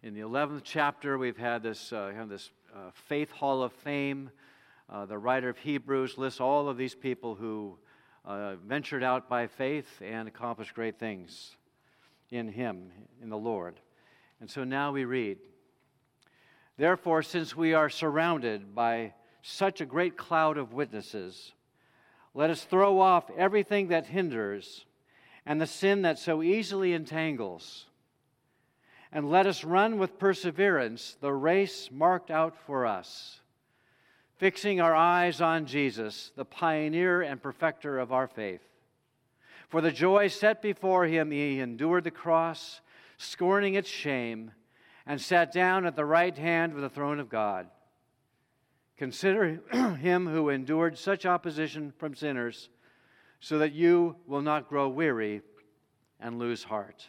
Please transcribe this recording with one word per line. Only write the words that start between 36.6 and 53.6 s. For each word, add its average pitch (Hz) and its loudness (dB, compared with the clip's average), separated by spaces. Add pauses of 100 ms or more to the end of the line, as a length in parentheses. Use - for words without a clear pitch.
and 139 -6
perfecter 143 -2
of 123 -4
our 131 2
faith. 101 -8 (1000)
For 160 2
the 160 4
joy 190 6
set 214 2
before 185 2
him, 160 2
he 143 -2
endured 143 0
the 165 -4
cross, 165 -2 (340)
scorning 196 0
its 196 0
shame, 117 -4 (560)
and 143 -6
sat 175 4
down 185 4
at 156 0
the 151 0
right 170 4
hand 165 0
of 143 -8
the 139 -4
throne 143 -4
of 123 -10
God. 101 -2 (1300)
Consider 175 0 (100)
<clears throat> - - (260)
him 180 2
who 156 2
endured 147 0
such 196 -2
opposition 156 -2
from 147 -8
sinners, 123 -4 (720)
so 156 -2
that 151 2